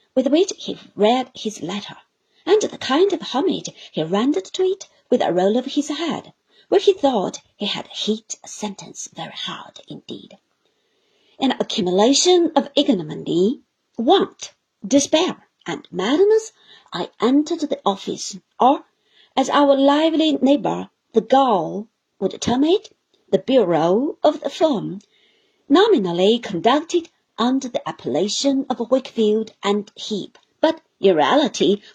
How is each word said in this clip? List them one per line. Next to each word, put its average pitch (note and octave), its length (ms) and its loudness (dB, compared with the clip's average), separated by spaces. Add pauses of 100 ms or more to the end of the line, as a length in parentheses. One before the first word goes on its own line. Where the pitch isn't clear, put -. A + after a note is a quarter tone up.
(140)
with C4 140 0
which E4+ 280 2
he - 220 -12 (180)
read A#3+ 380 0
his - 300 -10
letter, F#3+ 340 -10 (480)
and G4+ 160 2
the - 160 -6
kind F4+ 340 0
of E4+ 120 -4 (100)
homage B3 360 -4 (220)
he D#3+ 120 -2
rendered B3 420 -2
to - 160 -6
it F#4 260 -2 (220)
with B3 140 2
a D#3+ 100 0
roll G3 240 2
of B3 80 -4
his C#4 220 -4
head, D4+ 440 -8 (380)
where F#4+ 100 2
he G4+ 140 2
thought B3+ 460 -2 (160)
he G#3 100 -8
had - 220 -8
hit - 560 -6
a - 40 -20
sentence - 680 -14
very E3 160 -14
hard - 560 -14
indeed. - 500 -18 (1040)
An C4 200 0
accumulation C4+ 960 2
of - 200 0
ignominy, F3+ 840 0 (360)
want, E4 560 0 (320)
despair, C#4 640 0 (180)
and - 260 -10
madness, E4 600 2 (400)
I - 180 -8 (100)
entered D4 420 0
the - 240 -6
office, - 520 -6 (220)
or, C#4 260 2 (500)
as C4+ 140 0
our C#4 260 4
lively D4+ 680 2
neighbor, G3 480 0 (240)
the A3 80 2
Gaul, G#3+ 680 0 (320)
would - 220 -4
term B3 220 0
it, F4 320 0 (360)
the G3 80 4
bureau G3 840 2
of D4+ 180 2
the - 80 -6
firm, G3+ 500 -2 (680)
nominally A3+ 720 4
conducted B3 720 -2 (280)
under C4 300 0
the - 220 -8
appellation G#3 800 -2
of A#3+ 220 -6
Wakefield A3 600 -2 (100)
and G#3 320 -4
Heep, - 420 -12 (240)
but D#4+ 200 0 (180)
in F#3+ 160 4
reality G3+ 640 2 (140)